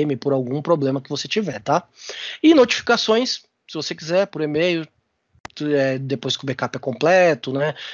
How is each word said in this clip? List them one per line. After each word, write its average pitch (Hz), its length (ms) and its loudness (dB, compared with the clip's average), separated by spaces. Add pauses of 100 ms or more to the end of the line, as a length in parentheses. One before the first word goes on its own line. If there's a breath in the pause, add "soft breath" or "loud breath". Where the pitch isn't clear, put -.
M 147 160 0
por 139 160 -2
algum 135 280 -2
problema 139 400 0
que 135 80 -18
você 147 200 -8
tiver, 185 320 -4
tá? 151 260 0 (560 loud breath)
E 311 100 8
notificações, 240 880 2 (260)
se - 60 -14
você 160 200 -6
quiser, 165 320 0
por 156 160 -6
e-mail, 160 460 0 (640)
tu-, 147 180 -2
é, 135 280 2
depois 135 360 -4
que - 60 -10
o 135 60 -8
backup 131 280 -4
é 120 40 -6
completo, 156 720 2
né? 143 240 -2 (180 loud breath)